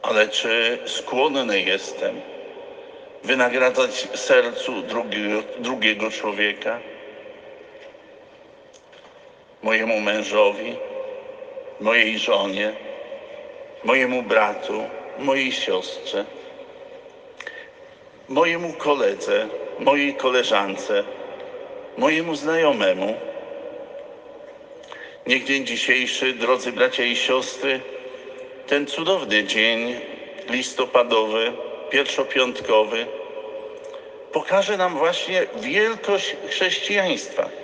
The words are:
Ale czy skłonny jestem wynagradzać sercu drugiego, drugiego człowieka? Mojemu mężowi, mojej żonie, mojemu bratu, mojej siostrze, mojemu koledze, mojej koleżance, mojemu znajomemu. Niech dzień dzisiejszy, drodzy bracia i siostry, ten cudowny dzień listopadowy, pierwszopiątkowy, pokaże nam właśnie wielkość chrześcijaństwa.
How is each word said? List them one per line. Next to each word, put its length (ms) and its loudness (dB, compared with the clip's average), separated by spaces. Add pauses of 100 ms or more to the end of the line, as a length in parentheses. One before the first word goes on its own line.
Ale 260 4
czy 580 2
skłonny 720 0
jestem 600 -2 (1040)
wynagradzać 880 2
sercu 680 4
drugiego, 600 -2 (160)
drugiego 520 0
człowieka? 720 -2 (2750)
Mojemu 380 2
mężowi, 760 2 (1040)
mojej 380 4
żonie, 540 2 (1120)
mojemu 380 4
bratu, 600 2 (340)
mojej 340 2
siostrze, 720 -2 (2000)
mojemu 440 2
koledze, 760 2 (300)
mojej 360 4
koleżance, 920 2 (920)
mojemu 400 2
znajomemu. 760 4 (2000)
Niech 180 2
dzień 220 0
dzisiejszy, 680 2
drodzy 400 2
bracia 320 2
i 120 0
siostry, 640 0 (880)
ten 200 2
cudowny 580 2
dzień 560 2 (500)
listopadowy, 1000 2 (380)
pierwszopiątkowy, 1160 2 (1300)
pokaże 440 2
nam 220 2
właśnie 480 2 (100)
wielkość 800 0 (120)
chrześcijaństwa. 1000 0 (160)